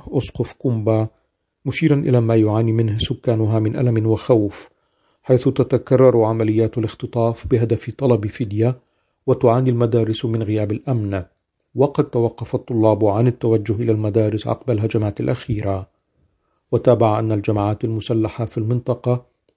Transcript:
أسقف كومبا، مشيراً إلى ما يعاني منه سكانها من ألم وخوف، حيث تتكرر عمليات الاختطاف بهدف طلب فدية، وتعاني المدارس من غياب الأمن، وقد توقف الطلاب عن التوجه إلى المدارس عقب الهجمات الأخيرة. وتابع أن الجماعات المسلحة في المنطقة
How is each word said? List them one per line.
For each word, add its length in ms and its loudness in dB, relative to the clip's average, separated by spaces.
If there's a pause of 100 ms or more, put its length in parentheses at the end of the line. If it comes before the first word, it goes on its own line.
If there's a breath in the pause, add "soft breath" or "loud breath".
(100)
أسقف 420 -4
كومبا، 560 -2 (580)
مشيراً 280 0
إلى 260 2
ما 160 2
يعاني 360 2
منه 260 0
سكانها 600 -2
من 180 -2
ألم 300 0
وخوف، 600 0 (540)
حيث 260 2
تتكرر 720 2
عمليات 560 0
الاختطاف 680 -4
بهدف 520 0
طلب 280 2
فدية، 520 -2 (480)
وتعاني 440 4
المدارس 540 0
من 180 -2
غياب 300 -2
الأمن، 500 -4 (520)
وقد 300 0
توقف 500 -4
الطلاب 500 0
عن 220 2
التوجه 460 0
إلى 200 0
المدارس 540 0
عقب 240 -4
الهجمات 500 -2
الأخيرة. 680 -4 (840)
وتابع 460 4
أن 140 -2
الجماعات 520 -2
المسلحة 600 -4
في 140 -8
المنطقة 680 -2 (300)